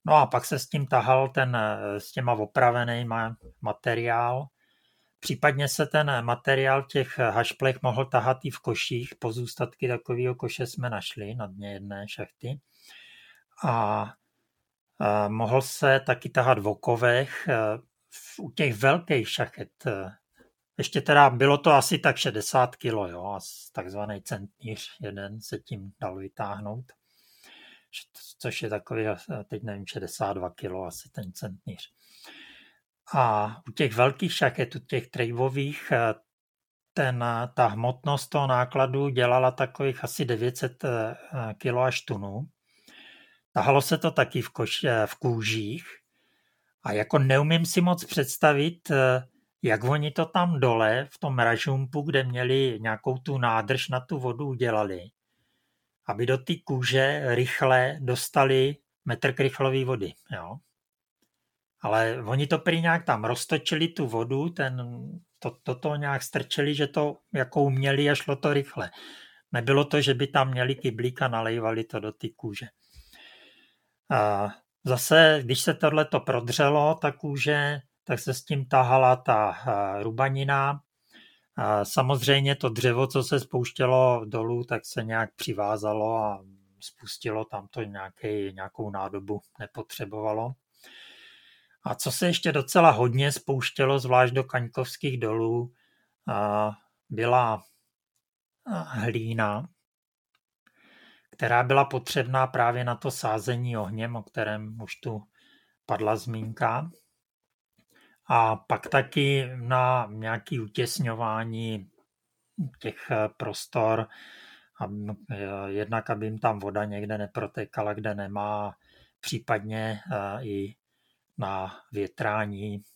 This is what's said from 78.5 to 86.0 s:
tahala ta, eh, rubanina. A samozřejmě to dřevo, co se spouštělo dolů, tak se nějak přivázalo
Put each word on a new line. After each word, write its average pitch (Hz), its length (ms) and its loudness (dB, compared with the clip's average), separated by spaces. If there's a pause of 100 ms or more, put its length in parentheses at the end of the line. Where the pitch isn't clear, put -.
tahala 127 500 6
ta, 107 420 2 (100)
eh, 101 360 -2
rubanina. 135 800 0 (720)
A 107 300 0
samozřejmě 139 720 2
to 131 140 -2
dřevo, 123 380 2
co 131 160 0
se 139 160 0
spouštělo 127 840 2
dolů, 117 380 -2
tak 117 220 -6
se - 180 -6
nějak 113 320 -4
přivázalo 107 840 -2